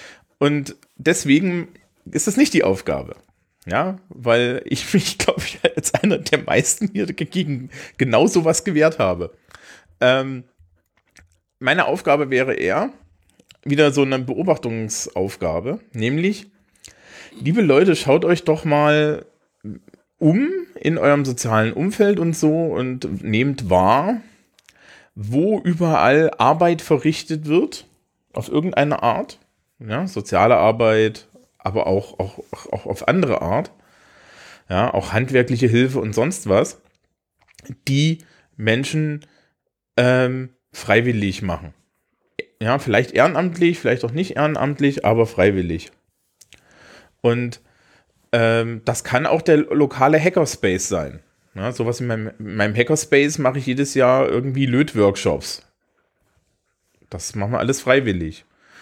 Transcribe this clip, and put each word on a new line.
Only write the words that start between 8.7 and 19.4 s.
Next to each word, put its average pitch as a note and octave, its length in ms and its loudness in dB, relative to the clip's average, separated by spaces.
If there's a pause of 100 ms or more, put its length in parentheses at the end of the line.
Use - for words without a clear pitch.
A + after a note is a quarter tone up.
habe. F2 320 -2 (680)
Ähm, C3 420 0 (1200)
meine D3 260 0
Aufgabe D3 440 0
wäre C3 240 0
eher C#3+ 360 -2 (760)
wieder C#3+ 260 4
so C#3 120 2
eine C3+ 180 0
Beobachtungsaufgabe, A2+ 1600 -4 (120)
nämlich, D3 540 -2 (920)
liebe E3 220 0
Leute, D#3+ 340 6
schaut D3+ 280 2
euch E3+ 200 0
doch D3+ 200 0
mal D3+ 600 2 (920)